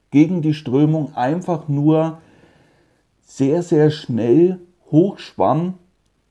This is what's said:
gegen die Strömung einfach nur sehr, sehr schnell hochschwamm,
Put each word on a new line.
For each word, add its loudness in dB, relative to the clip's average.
gegen 2
die 0
Strömung -2
einfach -4
nur 0
sehr, -2
sehr 2
schnell 0
hochschwamm, -2